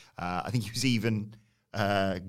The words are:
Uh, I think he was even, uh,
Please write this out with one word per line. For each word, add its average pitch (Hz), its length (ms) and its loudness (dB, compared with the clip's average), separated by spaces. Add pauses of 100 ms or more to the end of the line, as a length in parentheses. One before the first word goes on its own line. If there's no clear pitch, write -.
(180)
Uh, 90 280 -4
I 85 60 -6
think 117 120 0
he 104 80 -8
was 117 140 -2
even, 110 480 2 (400)
uh, 98 560 2